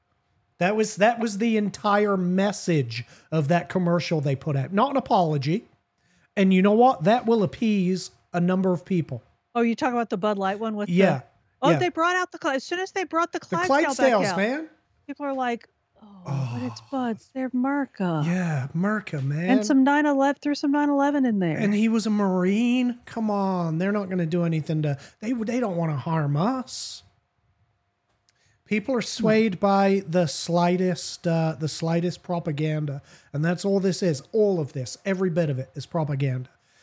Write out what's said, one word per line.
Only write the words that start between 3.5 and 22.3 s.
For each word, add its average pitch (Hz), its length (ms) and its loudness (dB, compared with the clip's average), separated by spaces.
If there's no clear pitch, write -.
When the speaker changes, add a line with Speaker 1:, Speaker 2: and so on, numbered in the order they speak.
Speaker 1:
commercial 170 520 0
they 139 160 -2
put 139 200 -4
out. 135 160 -4
Not 233 200 2
an 269 40 0
apology. 175 680 0
And 190 180 4
you 185 80 6
know 208 100 6
what? 233 320 4
That 220 220 4
will 226 160 4
appease 190 720 0
a 175 80 -2
number 185 320 2
of 175 120 -4
people. 151 380 -2
Speaker 2:
Oh, 233 60 2
you 233 120 2
talk 262 180 -2
about 233 180 -2
the 226 60 -4
Bud 208 220 -2
Light 196 220 -2
one 220 160 -6
with 208 120 -6
Speaker 1:
Yeah. 175 300 4
Speaker 2:
the, - 60 -14
oh, 285 80 4
Speaker 1:
Yeah. - 80 4
Speaker 2:
they 359 100 0
brought 339 280 0
out 359 140 -2
the 330 100 -16
Cl-, 294 140 -2
as 269 100 -4
soon 349 160 -6
as 381 120 -8
they 381 120 -4
brought 330 280 -2
the 339 80 -6
Speaker 1:
The - 60 -20
Speaker 2:
Clydesdale 330 420 0
back 254 80 -4
Speaker 1:
Clydesdales, 240 300 4
Speaker 2:
out, 185 100 0
Speaker 1:
man. 262 320 -2
Speaker 2:
people 285 200 -8
are 269 80 -4
like, 247 340 -4
"Oh, 175 520 -8
but 240 100 -6
it's - 200 -8
Speaker 1:
Oh. - 80 -20
Speaker 2:
Buds. 247 440 -6
They're 262 160 -4
Merca." 247 760 -2
Speaker 1:
Yeah, 165 520 -2
Merca, 196 480 -2
man. 156 260 -2
Speaker 2:
And 214 160 4
some 269 180 4
nine 294 220 4
eleven, 277 340 2
threw 294 140 -2
some 285 160 -2
nine 294 180 2
eleven 285 380 2
in 208 140 0
there. 170 160 0
Speaker 1:
And 208 180 0
he 220 140 2
was 226 180 0
a 220 40 0
Marine. 208 960 2